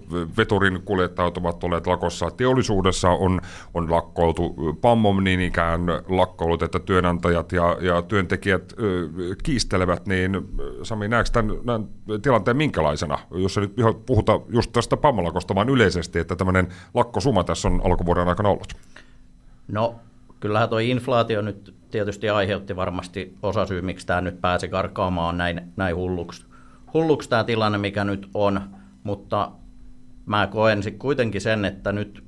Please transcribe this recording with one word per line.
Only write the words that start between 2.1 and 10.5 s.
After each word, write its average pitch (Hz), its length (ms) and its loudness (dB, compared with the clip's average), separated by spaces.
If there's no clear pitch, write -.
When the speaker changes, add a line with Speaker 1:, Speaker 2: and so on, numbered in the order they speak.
Speaker 1:
Teollisuudessa 98 800 2
on, 87 320 4
on 85 180 -2
lakkoiltu. 85 640 0
pamom 107 420 4
niin 92 180 2
ikään 87 400 0
lakkoilut, 87 560 0
että 82 160 -2
työnantajat 87 720 0
ja, 87 300 2
ja 87 200 2
työntekijät, 95 800 -2
ö, 90 300 -2
kiistelevät. 92 640 0
Niin, 92 240 0